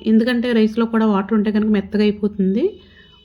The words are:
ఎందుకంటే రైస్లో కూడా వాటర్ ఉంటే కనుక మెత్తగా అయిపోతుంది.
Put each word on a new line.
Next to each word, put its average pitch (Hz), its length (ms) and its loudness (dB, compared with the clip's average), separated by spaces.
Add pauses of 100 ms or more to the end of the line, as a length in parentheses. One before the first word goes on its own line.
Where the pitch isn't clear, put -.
ఎందుకంటే 226 460 2
రైస్లో 220 340 2
కూడా 220 200 0
వాటర్ 196 300 0
ఉంటే 214 160 0
కనుక 214 180 0
మెత్తగా 202 360 0
అయిపోతుంది. 208 600 0 (580)